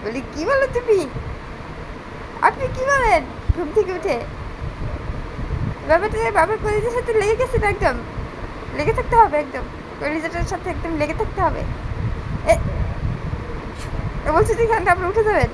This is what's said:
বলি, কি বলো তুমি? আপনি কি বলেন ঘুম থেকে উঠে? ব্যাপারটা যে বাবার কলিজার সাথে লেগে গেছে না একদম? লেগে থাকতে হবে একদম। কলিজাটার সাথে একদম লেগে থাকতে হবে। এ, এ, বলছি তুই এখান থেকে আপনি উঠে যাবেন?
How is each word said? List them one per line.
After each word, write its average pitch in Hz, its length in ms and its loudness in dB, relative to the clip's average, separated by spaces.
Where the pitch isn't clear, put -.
বলি, 233 180 -4
কি 294 120 -4
বলো 539 280 4
তুমি? 466 260 4
আপনি 523 260 2
কি 508 180 -4
বলেন 494 360 4
ঘুম 320 200 -2
থেকে 370 180 2
উঠে? 339 220 -2
ব্যাপারটা 392 300 2
যে 453 140 2
বাবার 403 260 4
কলিজার 427 400 0
সাথে 480 160 -2
লেগে 427 220 4
গেছে 494 240 0
না 415 100 2
একদম? 392 260 2
লেগে 302 160 2
থাকতে 480 220 0
হবে 415 220 6
একদম। 269 260 -4
কলিজাটার 330 520 -2
সাথে 370 180 -4
একদম 330 280 -4
লেগে 294 160 0
থাকতে 415 280 -2
হবে। 302 200 2
এ, - 60 8
এ, - 40 0
বলছি 427 240 6
তুই 466 100 4
এখান 440 140 4
থেকে 370 160 4
আপনি 349 120 -2
উঠে 427 160 4
যাবেন? 339 300 4